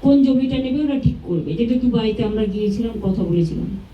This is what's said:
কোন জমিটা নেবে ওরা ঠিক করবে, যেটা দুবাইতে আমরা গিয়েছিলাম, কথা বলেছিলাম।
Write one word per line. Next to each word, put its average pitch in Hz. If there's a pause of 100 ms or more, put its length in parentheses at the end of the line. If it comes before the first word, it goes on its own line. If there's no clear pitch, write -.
কোন 277 (100)
জমিটা 262
নেবে 262
ওরা 269
ঠিক - (100)
করবে, 160
যেটা 240
দুবাইতে 233
আমরা 214 (100)
গিয়েছিলাম, 214 (120)
কথা 185
বলেছিলাম। 170 (240)